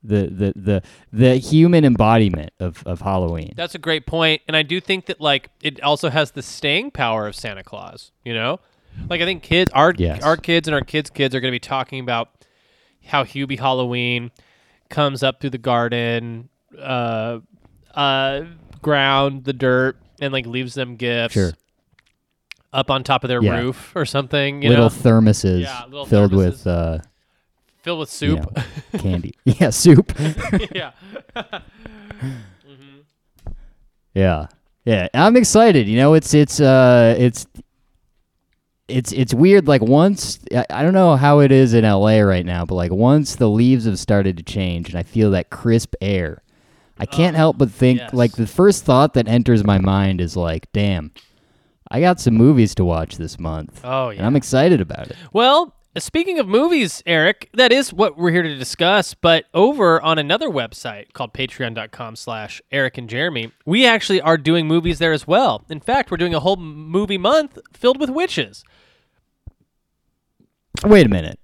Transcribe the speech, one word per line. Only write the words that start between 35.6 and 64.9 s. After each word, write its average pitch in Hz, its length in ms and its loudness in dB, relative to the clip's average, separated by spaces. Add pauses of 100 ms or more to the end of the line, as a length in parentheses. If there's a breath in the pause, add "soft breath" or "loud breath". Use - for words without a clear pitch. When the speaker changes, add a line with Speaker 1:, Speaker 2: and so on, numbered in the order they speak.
Speaker 1:
You 107 100 0
know, 143 160 6
it's, 160 200 2
it's, 147 260 2
uh, 127 580 6
it's, 123 300 0 (1400)
it's, 127 220 -4
it's 131 220 -2
weird. 170 340 6
Like, 139 140 4
once, 151 580 2 (140)
I, 120 160 0
I 135 140 -4
don't 175 100 2
know 180 220 6
how 143 240 4
it 139 120 6
is 131 220 6
in 117 120 6
L 101 240 4
A 110 120 6
right 92 240 2
now, 87 200 -4
but, 92 100 -6
like, 87 160 -2
once 127 440 2
the 117 140 2
leaves 117 360 2
have 101 140 -2
started 98 380 0
to 82 60 -14
change 87 460 -6
and 87 80 -8
I 87 60 -6
feel 107 280 0
that 95 180 -2
crisp - 520 -2
air, 95 400 -4 (580)
I - 60 -6
can't 165 300 0
Speaker 2:
Oh, - 20 0
Speaker 1:
help 160 200 2
but 127 120 2
think, 127 300 2
Speaker 2:
yes. - 140 -14
Speaker 1:
like, 120 200 2
the 113 140 -4
first 190 380 2
thought 143 280 4
that 117 140 0
enters 113 360 2
my 101 140 4
mind 95 420 0
is, 87 160 -6
like, 82 360 -6
"Damn, 95 400 -4 (800 soft breath)
I 120 80 -4
got 180 200 2
some 120 140 0
movies 117 420 4
to 95 100 0
watch 82 320 -4
this 82 200 -12
month." 80 460 -10
Speaker 2:
Oh, 127 260 -4
Speaker 1:
And 104 100 -14
Speaker 2:
yeah. 92 60 -4
Speaker 1:
I'm 127 100 0
excited 139 460 2
about - 300 -10
it. - 40 -16 (160 loud breath)
Speaker 2:
Well, 277 440 0 (220)
speaking 339 420 -6
of 226 80 -2
movies, 254 580 -2
Eric, 170 480 -2
that 240 180 4
is 262 220 0
what 180 240 -2
we're 170 140 0
here 175 100 2
to 156 160 -6
discuss. 175 560 -2
But - 400 2
over 185 480 4
on 160 160 0
another 170 320 -2
website 117 640 -10
called 120 220 -10
patreon 123 400 -8
dot 113 160 -12
com 113 240 -16
slash 110 560 -14
Eric 135 260 -4
and 123 100 -14
Jeremy, 123 440 -6 (140)
we 220 200 2
actually 208 360 2
are 160 160 2
doing 160 280 0
movies 165 320 0